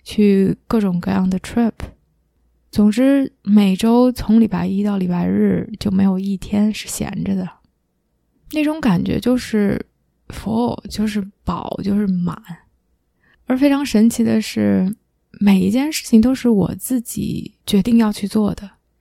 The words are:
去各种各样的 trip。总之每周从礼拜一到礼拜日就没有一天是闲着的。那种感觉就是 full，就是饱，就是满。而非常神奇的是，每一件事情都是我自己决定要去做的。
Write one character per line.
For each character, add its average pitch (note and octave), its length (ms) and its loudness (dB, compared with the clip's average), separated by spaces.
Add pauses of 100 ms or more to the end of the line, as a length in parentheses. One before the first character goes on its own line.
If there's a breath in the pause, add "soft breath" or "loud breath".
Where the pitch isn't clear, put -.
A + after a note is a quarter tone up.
去 G3 500 2 (120)
各 A#3 120 0
种 F#3 220 0
各 F#3 100 -4
样 F#3+ 180 0
的 F#3 120 -2
trip。 A#3 320 -2 (960)
总 G#3 200 4
之 C4+ 500 2
每 G3+ 340 4
周 A#3+ 380 2
从 A3+ 260 2
礼 A3+ 80 4
拜 F3 200 -4
一 G3 180 -4
到 G3+ 140 -2
礼 F#3 100 -2
拜 F3 180 -2
日 F#3+ 540 0
就 G#3 100 -2
没 G3 140 2
有 F#3+ 140 2
一 G3 180 -4
天 G#3 360 -2
是 - 140 -10
闲 - 380 -8
着 G3 100 -2
的。 F#3 140 -4 (1040)
那 D4+ 100 -2
种 D4+ 160 -2
感 A3+ 240 0
觉 - 160 -2
就 B3 200 0
是 G#3 480 -2 (420)
full， A3+ 500 -4 (100)
就 G#3+ 180 -4
是 G#3 200 -4 (180)
饱， - 380 -8
就 G3 160 -2
是 G#3 80 -2
满。 F3+ 320 -2 (1080)
而 B3+ 100 -2
非 C#4 140 4
常 C#4 140 0
神 A3+ 260 4
奇 A#3 120 -2
的 A3 160 0
是， G3+ 560 0 (460)
每 G3 220 4
一 F#3+ 80 2
件 C4+ 200 0
事 - 140 -8
情 A3+ 160 6
都 B3 140 4
是 B3 160 0
我 G3+ 240 0
自 B3 260 -6
己 - 540 -8 (100)
决 G3+ 180 2
定 A#3 140 2
要 A3 160 4
去 - 160 -6
做 G3+ 260 -2
的。 - 180 -18 (280)